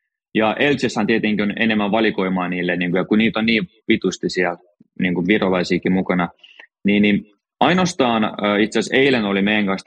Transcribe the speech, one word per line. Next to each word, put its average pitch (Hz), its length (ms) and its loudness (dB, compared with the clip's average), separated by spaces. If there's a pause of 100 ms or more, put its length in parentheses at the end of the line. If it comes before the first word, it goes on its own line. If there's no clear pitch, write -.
(360)
Ja 107 240 0
Elchissä 131 400 0
on 104 80 0
tietenkin 104 520 0
enemmän 107 320 0
valikoimaa 95 580 0
niille, 87 280 -2
niinku, 87 200 -2
ja 90 80 0
kun 107 120 2
niitä 110 220 0
on 110 60 0
niin 113 180 2 (240)
vitusti 98 420 -2
siellä, 87 280 -2 (420)
niinku, 90 280 -2
virolaisiakin 92 640 0
mukana, 90 360 0 (560)
niin, 104 160 2
niin 104 240 2 (340)
ainoastaan, 139 640 0
ö, 104 360 0
itse 107 200 0
asiassa - 180 -2
eilen 131 280 2
oli 98 160 0
meidän 107 240 0
kanssa 95 220 -4